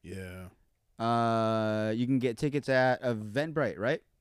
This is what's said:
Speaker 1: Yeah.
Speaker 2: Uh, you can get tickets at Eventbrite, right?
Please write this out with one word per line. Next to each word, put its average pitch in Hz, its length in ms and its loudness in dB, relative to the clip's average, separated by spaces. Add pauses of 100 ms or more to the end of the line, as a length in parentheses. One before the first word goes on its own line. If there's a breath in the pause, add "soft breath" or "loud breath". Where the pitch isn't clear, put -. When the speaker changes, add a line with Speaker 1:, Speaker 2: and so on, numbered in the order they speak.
Speaker 1:
Yeah. 92 440 -12 (520)
Speaker 2:
Uh, 113 960 2
you 120 140 0
can 135 120 2
get 120 200 0
tickets 143 300 -2
at 131 340 4
Eventbrite, 120 760 -2
right? 123 220 0 (200)